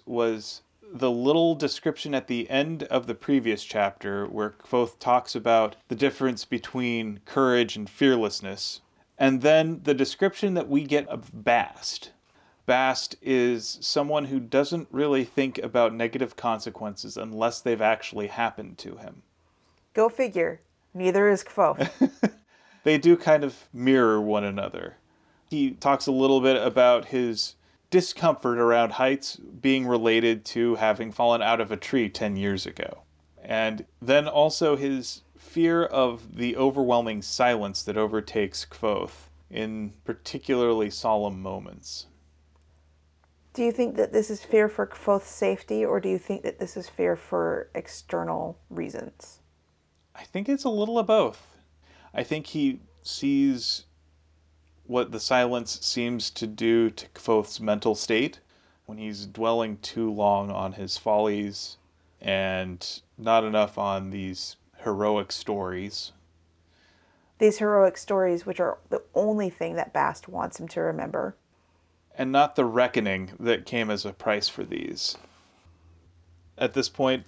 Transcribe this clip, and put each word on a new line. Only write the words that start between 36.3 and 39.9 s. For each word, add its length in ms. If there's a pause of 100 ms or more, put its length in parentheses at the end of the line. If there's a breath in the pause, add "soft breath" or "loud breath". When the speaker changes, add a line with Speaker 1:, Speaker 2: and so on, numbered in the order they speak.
Speaker 1:
the 180
overwhelming 680
silence 600
that 140
overtakes 680
Kvothe 640 (200)
in 440 (120)